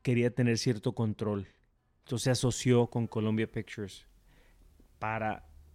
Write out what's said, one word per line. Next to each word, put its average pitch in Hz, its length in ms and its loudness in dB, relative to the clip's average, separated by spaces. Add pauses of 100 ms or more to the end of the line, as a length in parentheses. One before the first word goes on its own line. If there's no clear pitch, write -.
quería 120 320 2
tener 120 240 2
cierto 117 380 -2
control. 104 520 -2 (520)
Entonces - 240 -6
se 131 80 2
asoció 120 560 2
con 117 200 -2
Columbia 110 440 -2
Pictures - 560 -10 (920)
para 110 500 -6 (280)